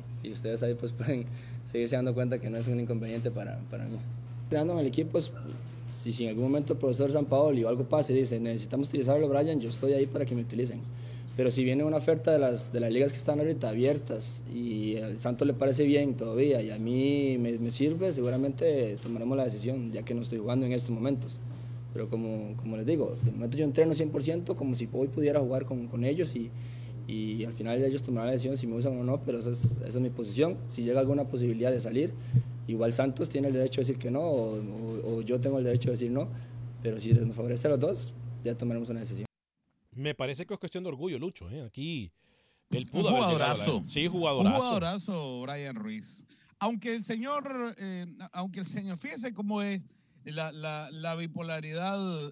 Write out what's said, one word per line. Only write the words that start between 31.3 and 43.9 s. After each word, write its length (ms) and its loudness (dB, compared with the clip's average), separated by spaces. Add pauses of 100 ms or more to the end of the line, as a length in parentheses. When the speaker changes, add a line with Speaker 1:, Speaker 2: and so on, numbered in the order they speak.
Speaker 1:
de 100 2
salir, 340 0 (520)
igual 280 2
Santos 340 2
tiene 200 0
el 40 2
derecho 300 2
de 60 2
decir 100 0
que 120 -4
no 120 0
o, 340 0
o, 600 -4
o 40 -2
yo 180 2
tengo 200 2
el 60 2
derecho 260 4
de 60 2
decir 140 0
no, 200 0 (520)
pero 160 -2
si 140 2
les 220 6
favorece 320 0
a 60 6
los 80 4
dos, 340 -2 (280)
ya 140 -2
tomaremos 320 -2
una 120 -4
decisión. 260 -6 (640)
Speaker 2:
Me 220 -4
parece 300 -4
que 80 -10
es 80 -8
cuestión 240 -8
de 40 -4
orgullo, 300 -4
Lucho, 320 -8
¿eh? 120 -10
Aquí 500 -6 (560)
él 160 -2
Speaker 3:
Un 60 -12
Speaker 2:
pudo 180 2
haber 120 6
llegado 160 4
a 20 0
la 160 2
Speaker 3:
jugadorazo. 340 0
Speaker 2:
Sí, 180 0